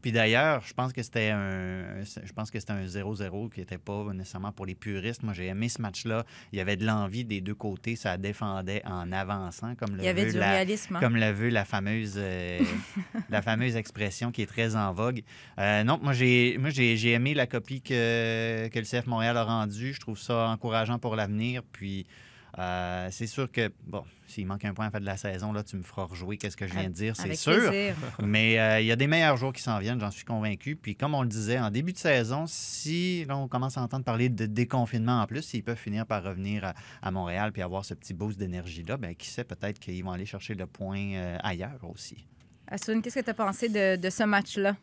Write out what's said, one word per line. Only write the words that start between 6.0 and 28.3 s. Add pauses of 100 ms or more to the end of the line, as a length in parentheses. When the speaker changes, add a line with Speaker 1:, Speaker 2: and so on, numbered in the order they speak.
Speaker 1:
Il
y
avait
de
l'envie
des
deux
côtés.
Ça
défendait
en
avançant,
comme
le
Speaker 2:
Il
y
avait
Speaker 1:
veut
Speaker 2:
du
Speaker 1:
la,
Speaker 2:
réalisme,
hein.
Speaker 1:
comme
le
veut
la
fameuse,
euh, (360)
Speaker 2:
<laughs>
Speaker 1:
la
fameuse
expression
qui
est
très
en
vogue. (360)
Euh,
non,
moi,
j'ai,
moi,
j'ai,
j'ai
aimé
la
copie
que,
que
le
C
F
Montréal
a
rendue.
Je
trouve
ça
encourageant
pour
l'avenir.
Puis, (500)
euh,
c'est
sûr
que, (140)
bon, (220)
s'il
manque
un
point
à
la
fin
de
la
saison,
là,
tu
me
feras
rejouer
qu'est-ce
que
je
viens
de
dire,
c'est
Speaker 2:
Avec
Speaker 1:
sûr.
Speaker 2:
plaisir. (120)
Speaker 1:
<laughs>
Mais,